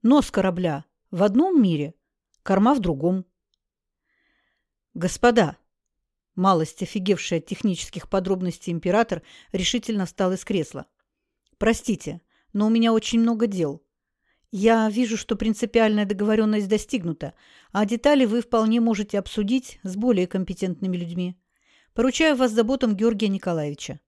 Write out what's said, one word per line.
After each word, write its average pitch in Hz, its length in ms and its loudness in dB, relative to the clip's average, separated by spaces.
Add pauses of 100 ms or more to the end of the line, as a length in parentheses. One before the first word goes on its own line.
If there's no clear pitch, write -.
Нос 262 300 4
корабля 175 540 -2 (260)
в 180 120 -2
одном 285 380 4
мире, 160 340 0 (480)
корма 202 300 4
в 277 60 2
другом». 175 460 -2 (1700)
«Господа», 185 640 0 (840)
малость 180 420 2
офигевший 185 580 -2
от - 60 -10
технических - 640 -6
подробностей 185 600 -4
император 180 500 -2 (300)
решительно 202 540 -4
встал 185 260 -2
из 185 120 -6
кресла. 170 440 -6 (680)
«Простите, 202 640 -2 (320)
но 208 120 0
у 220 40 2
меня 226 240 4
очень 226 260 0
много 226 260 2
дел. 170 380 -4 (680)
Я 220 380 2
вижу, 220 280 -2
что - 180 -4
принципиальная 214 680 0
договоренность 214 640 0
достигнута, 185 680 -4 (360)
а 208 140 0
детали 254 400 4
вы 226 160 0
вполне 226 380 2
можете 208 400 0
обсудить 214 640 -4
с 185 120 -8
более 208 300 2
компетентными 185 720 -6
людьми. 175 400 -8 (560)
Поручаю 269 420 2
вас 247 160 2
заботам 226 440 0
Георгия 220 320 0
Николаевича». 156 800 -4